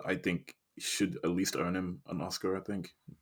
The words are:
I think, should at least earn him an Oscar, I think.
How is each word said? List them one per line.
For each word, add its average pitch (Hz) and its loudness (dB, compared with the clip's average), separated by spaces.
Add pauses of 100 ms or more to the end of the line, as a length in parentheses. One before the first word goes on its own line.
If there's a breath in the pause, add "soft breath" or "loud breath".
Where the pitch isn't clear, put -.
I 95 2
think, - 0 (240)
should - 0
at 82 6
least 95 2
earn 87 2
him 90 -2
an 87 -2
Oscar, 92 0
I 95 0
think. 95 -4 (280)